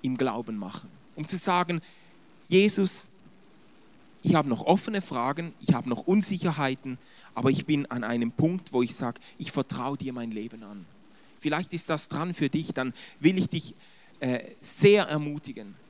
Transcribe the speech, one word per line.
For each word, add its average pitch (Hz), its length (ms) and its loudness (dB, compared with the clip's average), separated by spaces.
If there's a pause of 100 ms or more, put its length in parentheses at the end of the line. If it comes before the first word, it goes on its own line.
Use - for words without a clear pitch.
im 127 140 -2
Glauben 117 400 -2
machen, 101 320 -10 (280)
um 156 100 -8
zu 190 100 -2
sagen, 175 440 2 (680)
"Jesus, 196 600 4 (1120)
ich - 120 4
habe 143 140 4
noch 113 180 -2
offene 202 340 2
Fragen, 139 600 -4
ich - 140 2
habe 123 140 -2
noch 120 180 -2
Unsicherheiten, 151 920 0 (360)
aber 127 160 4
ich 135 160 0
bin 143 200 0
an 123 180 -6
einem 117 280 -2
Punkt, 175 400 -2
wo 123 100 2
ich 120 120 -2
sage, 120 260 -4 (180)
ich - 140 -8
vertraue 131 440 -4
dir 131 160 -8
mein 120 180 -6
Leben 110 320 -10
an." 101 240 -16 (520)
Vielleicht 156 340 -2
ist 170 180 -6
das 156 180 0
dran 170 260 -4
für 147 140 0
dich, - 240 -2
dann 131 200 -4 (280)
will 185 180 6
ich 180 100 0
dich, - 260 -6 (460)
äh, 123 200 -2 (200)
sehr 202 480 6
ermutigen 147 680 -6 (160)